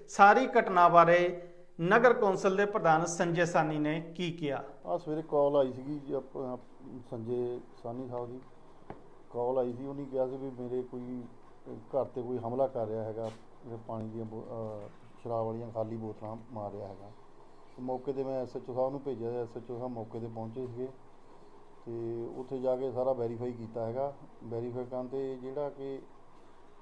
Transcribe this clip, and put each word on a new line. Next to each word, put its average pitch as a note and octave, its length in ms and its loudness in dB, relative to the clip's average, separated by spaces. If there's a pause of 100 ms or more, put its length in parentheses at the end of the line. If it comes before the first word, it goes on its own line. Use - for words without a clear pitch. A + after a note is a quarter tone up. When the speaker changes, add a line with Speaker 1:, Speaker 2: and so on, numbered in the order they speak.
Speaker 1:
ਸਾਰੀ G#3+ 400 10 (120)
ਘਟਨਾ F3+ 280 8
ਬਾਰੇ F3 540 8 (380)
ਨਗਰ A3+ 320 8
ਕੌਂਸਲ F#3+ 440 4
ਦੇ G3+ 80 4
ਪ੍ਰਧਾਨ E3+ 420 4
ਸੰਜੇ E3+ 400 2
ਸਾਨੀ D#3 320 2
ਨੇ D3+ 380 -2
ਕੀ F3 160 -2
ਕਿਹਾ। D3 320 -4 (220)
Speaker 2:
ਆ F3 120 0
ਸਵੇਰੇ D#3 240 -4
ਕਾਲ D3 340 4
ਆਈ C3 160 6
ਸੀਗੀ C3+ 260 -8
ਜੀ C#3 160 -6
ਆਪਣਾ C3 440 -6 (520)
ਸੰਜੇ A#2+ 500 -4 (220)
ਸਾਨੀ B2 260 -8
ਸਾਹਿਬ A#2+ 240 -6
ਦੀ B2+ 80 -12 (880)
ਕਾਲ A#2+ 280 0
ਆਈ B2 140 2
ਸੀ। C3 140 -8
ਉਹਨੇ C#3 180 -8
ਕਿਹਾ C3 240 0
ਸੀ C3+ 80 -6
ਵੀ C3+ 140 -6
ਮੇਰੇ B2 320 -4
ਕੋਈ B2 400 -8 (460)
ਘਰ A#2+ 360 -2
'ਤੇ - 180 -6
ਕੋਈ B2 160 -4
ਹਮਲਾ B2 280 0
ਕਰ B2 200 -2
ਰਿਹਾ A2 180 -4
ਹੈਗਾ, A2 260 -4 (420)
ਇਹ A2+ 60 -8 (100)
ਪਾਣੀ A2 200 -6
ਦੀਆਂ A2+ 160 -6
ਬੋ-, A2 180 -10
ਅਹ, G#2+ 460 -8 (340)
ਸ਼ਰਾਬ A2+ 240 -2
ਵਾਲੀਆਂ A2+ 240 -6
ਖਾਲੀ A2 260 -4
ਬੋਤਲਾਂ A2 400 -8 (160)
ਮਾਰ G#2 200 -6
ਰਿਹਾ G2+ 160 -8
ਹੈਗਾ। G2 220 -14 (680)
ਤੇ B2+ 60 -12
ਮੌਕੇ B2+ 300 -4
'ਤੇ C3+ 120 -2
ਮੈਂ C3 180 -2
ਐਸ A#2+ 140 -8
ਐਚ B2+ 140 -10
ਓ A#2+ 40 -6
ਸਾਹਿਬ B2+ 160 2
ਨੂੰ C#3 100 -6
ਭੇਜਿਆ, A#2 300 -4
ਐਸ A#2+ 260 -4
ਐਚ A#2+ 140 -10
ਓ A#2+ 80 -6
ਸਾਹਿਬ B2+ 140 -6
ਮੌਕੇ A2+ 260 -8
'ਤੇ A2+ 80 -8
ਪਹੁੰਚੇ A2+ 400 -8
ਸੀਗੇ B2 220 -6 (1000)
ਤੇ A#2 400 -6 (100)
ਉੱਥੇ C3 220 -6
ਜਾ B2+ 180 2
ਕੇ C3 160 -2
ਸਾਰਾ B2+ 200 2
ਵੈਰੀਫਾਈ A#2+ 400 -2
ਕੀਤਾ A2+ 340 -6
ਹੈਗਾ। C3+ 280 -2 (300)
ਵੈਰੀਫਾਈ A#2+ 400 -6
ਕਰਨ B2+ 220 -6
'ਤੇ C3+ 300 -4
ਜਿਹੜਾ C3+ 340 -6
ਕਿ C3+ 280 -8 (840)